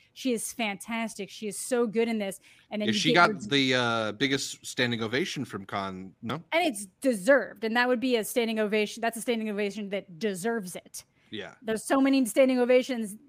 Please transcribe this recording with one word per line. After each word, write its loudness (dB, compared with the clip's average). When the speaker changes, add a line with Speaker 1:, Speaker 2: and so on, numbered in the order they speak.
Speaker 1:
She 0
is -4
fantastic. -6
She -10
is -8
so 0
good 0
in -2
this. -4
And -6
then 0
Speaker 2:
Yeah, 2
Speaker 1:
you 0
Speaker 2:
she 4
Speaker 1:
get -
Speaker 2:
got 8
Speaker 1:
your -6
Speaker 2:
the, 2
uh, 2
biggest -2
standing -2
ovation -2
from -8
Cannes, -6
no? -6
Speaker 1:
And 2
it's -2
deserved. 2
And -2
that 4
would 2
be 2
a 0
standing 0
ovation. 0
That's -2
a -8
standing -2
ovation -4
that -8
deserves -4
it. -16
Speaker 2:
Yeah. -10
Speaker 1:
There's -4
so 2
many 4
standing 4
ovations. 2